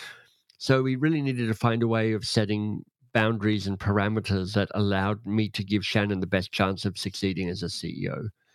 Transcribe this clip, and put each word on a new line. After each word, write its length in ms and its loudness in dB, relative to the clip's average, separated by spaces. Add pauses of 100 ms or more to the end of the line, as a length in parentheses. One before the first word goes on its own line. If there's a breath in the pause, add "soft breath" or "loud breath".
(580 loud breath)
So 240 2
we 140 0
really 240 2
needed 280 0
to 60 2
find 280 4
a 40 4
way 260 2
of 120 -2
setting 580 0 (300)
boundaries 540 2
and 120 -2
parameters 760 0
that 200 2
allowed 520 0
me 240 0
to 120 -6
give 220 0
Shannon 360 0
the 60 -2
best 240 0
chance 360 0
of 120 -4
succeeding 520 -4
as 120 -6
a 60 -2
C 200 -8
E 220 -4
O. 200 -6 (240)